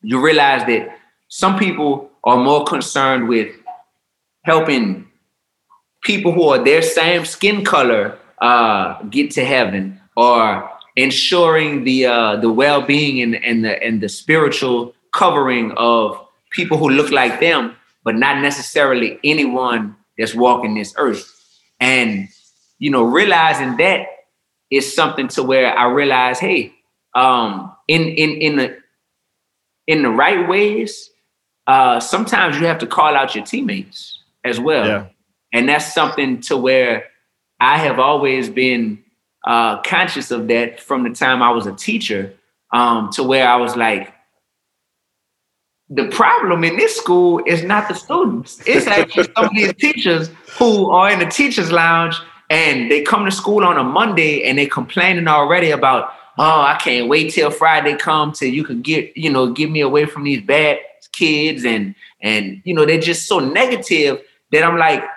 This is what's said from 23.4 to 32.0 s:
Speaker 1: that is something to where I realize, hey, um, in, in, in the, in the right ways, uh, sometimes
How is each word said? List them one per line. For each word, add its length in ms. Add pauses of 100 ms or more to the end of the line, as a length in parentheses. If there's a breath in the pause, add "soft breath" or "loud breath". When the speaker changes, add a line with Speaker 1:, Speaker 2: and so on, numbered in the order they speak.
Speaker 1:
that 280 (640)
is 240
something 340
to 140
where 340
I 140
realize, 480
hey, 360 (400)
um, 580 (160)
in, 140
in, 280 (100)
in 160
the, 200 (1120)
in 160
the 80
right 380
ways, 600 (560)
uh, 320
sometimes 600